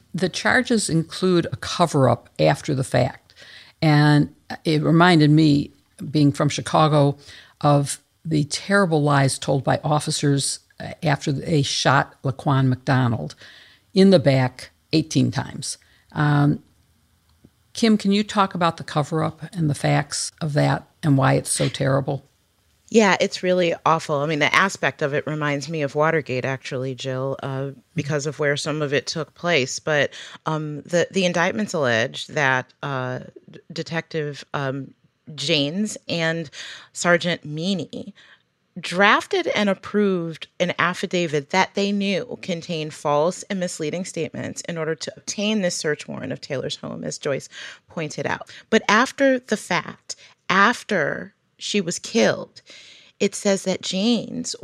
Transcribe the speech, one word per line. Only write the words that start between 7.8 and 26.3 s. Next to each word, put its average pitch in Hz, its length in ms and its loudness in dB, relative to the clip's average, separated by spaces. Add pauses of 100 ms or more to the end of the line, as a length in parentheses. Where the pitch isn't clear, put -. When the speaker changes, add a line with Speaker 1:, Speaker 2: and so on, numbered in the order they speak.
Speaker 1:
the 156 200 0
terrible 185 580 0
lies 139 360 2
told 143 240 0
by - 220 0
officers 147 760 0 (420)
after 147 280 -2
they 147 320 0
shot - 600 0
Laquan 135 460 0
McDonald 127 640 0 (600)
in 196 160 8
the 185 80 8
back 131 520 2 (220)
eighteen 156 380 2
times. - 480 -8 (340)
Um, 147 500 2 (1120)
Kim, 214 240 4
can 196 140 2
you 208 120 2
talk 196 300 0
about 170 220 0
the - 80 -12
cover-up 156 580 -2 (100)
and 165 160 0
the 143 60 0
facts - 640 -2
of 151 140 -4
that 143 340 0 (140)
and 143 140 4
why 135 180 4
it's 143 160 -2
so 143 180 0
terrible? 135 560 -2 (680)
Speaker 2:
Yeah, 208 300 6
it's - 220 -2
really 180 320 2 (120)
awful. 156 300 0
I 143 100 0
mean, 156 140 -2
the 143 140 0
aspect 165 460 2
of 143 140 -2
it - 120 -4
reminds 147 400 -4
me 160 140 -6
of 139 140 -4
Watergate, 151 500 0